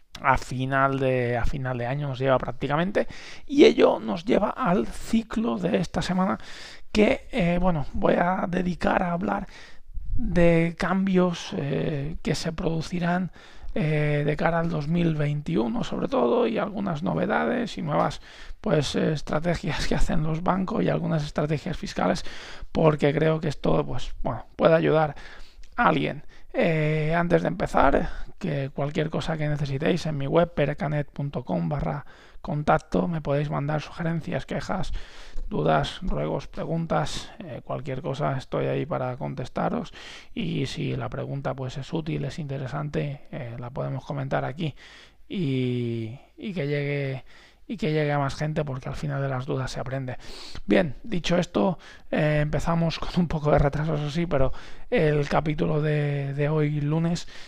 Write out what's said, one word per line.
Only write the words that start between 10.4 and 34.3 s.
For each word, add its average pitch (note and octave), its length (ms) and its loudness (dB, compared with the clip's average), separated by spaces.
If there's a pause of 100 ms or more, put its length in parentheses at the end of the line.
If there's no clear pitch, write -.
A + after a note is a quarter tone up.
cambios, F3+ 800 2
eh, D3+ 640 -2
que D#3+ 140 0
se E3 160 -2
producirán, F3 800 0 (420)
eh, D3+ 520 2
de D3+ 100 2
cara E3 240 0
al E3 100 0
dos D3+ 180 -2
mil E3+ 280 2
veintiuno D#3+ 680 0
sobre - 240 -2
todo, A#3+ 380 2
y A3+ 140 0
algunas G3 420 -4
novedades G3+ 800 0
y - 20 -6
nuevas, D#3+ 400 0 (380)
pues, D#3 360 0
eh, F3 180 2
estrategias D#3+ 720 -2
que - 80 4
hacen - 260 6
los D#3 220 0
bancos F#3 400 0
y E3 60 2
algunas D#3+ 340 0
estrategias D3+ 540 -2
fiscales, - 480 -2 (460)
porque D3+ 400 4
creo D#3 280 2
que D#3+ 80 -2
esto, D#3 360 2
pues, C3 380 -2
bueno, A#2 240 -2 (100)
puede D#3+ 200 6
ayudar D#3 400 4 (640)
a A#3+ 100 4
alguien. D3 380 0 (280)
Eh, D#3 640 2
antes E3+ 260 4
de - 40 0
empezar, - 640 4 (280)
que C#3 340 -2
cualquier D3+ 400 -2
cosa D#3+ 260 -2
que D3+ 100 0
necesitéis D3 600 0
en D#3 100 -2
mi C#3 80 -2
web, E3 280 4
peracanet D3 560 0
punto C#3 360 -6
com F3 240 -2
barra D3 360 -2 (360)
contacto, D#3+ 640 0
me E3 140 -2
podéis D3 300 0
mandar D3 300 -2
sugerencias, E3 640 -4